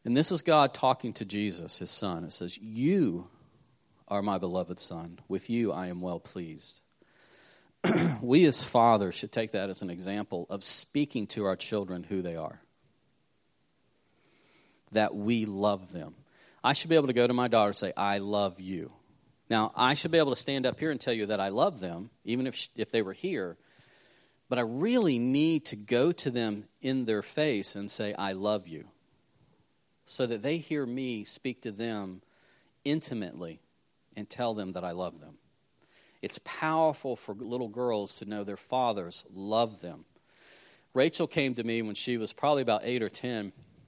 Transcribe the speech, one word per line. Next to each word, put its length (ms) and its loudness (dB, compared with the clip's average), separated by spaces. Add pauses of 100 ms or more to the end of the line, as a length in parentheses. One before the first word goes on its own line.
and 100 0
this 160 4
is 120 0
God 320 6
talking 400 0
to 100 -6
Jesus, 540 -4
his 120 -4
son. 340 -2
It 80 -8
says, 260 -8
"You 680 0 (800)
are 140 0
my 160 0
beloved 400 -4
son. 480 -8
With 240 -4
you 220 2
I 140 -4
am 140 -6
well 200 -4
pleased." 640 -12 (1000)
<clears throat> 400 4
We 220 8
as 180 6
fathers 520 6
should 180 -6
take 200 -4
that 180 -2
as 120 -8
an 80 -6
example 580 -6
of 140 -8
speaking 640 -2
to 180 -2
our 100 2
children 480 -4
who 180 -2
they 140 -4
are, 240 -8 (2250)
that 220 2
we 300 0
love 480 0
them. 220 -10 (480)
I 100 4
should 180 0
be 60 8
able 120 6
to 40 4
go 140 6
to 60 4
my 160 2
daughter 200 6
and 80 -2
say, 200 -2
"I 220 2
love 420 -2
you." 320 -8 (560)
Now, 260 2
I 200 4
should 160 -2
be 80 6
able 140 6
to 80 -2
stand 260 0
up 120 -2
here 120 -2
and 100 -4
tell 140 0
you 120 -2
that 140 0
I 80 0
love 320 0
them, 300 -8 (140)
even 220 -2
if 80 -6
sh-, 220 -4
if 160 -4
they 100 4
were 100 -4
here, 440 -4 (920)
but 100 0
I 40 4
really 560 2
need 480 4
to 100 -8
go 360 2
to 180 -2
them 380 -2 (120)
in 260 0
their 160 2
face 520 -2
and 160 -6
say, 240 -4
"I 180 -4
love 360 -2
you," 200 -14 (1160)
so 220 -2
that 160 -2
they 160 0
hear 280 -4
me 380 -4
speak 380 -8
to 100 -8
them 500 -6 (600)
intimately 760 -4 (560)
and 140 -10
tell 240 -2
them 180 -6
that 100 -8
I 100 -6
love 280 -6
them. 160 -20 (880)
It's 200 -8
powerful 760 0
for 180 -12
little 340 -4
girls 500 -2
to 60 -12
know 200 -6
their 120 -8
fathers 760 -2
love 500 0
them. 240 -14 (880)
Rachel 320 4
came 300 0
to 60 -4
me 200 0
when 120 -4
she 220 0
was 160 -2
probably 300 2
about 220 2
eight 180 0
or 80 -2
ten. 420 -6 (360)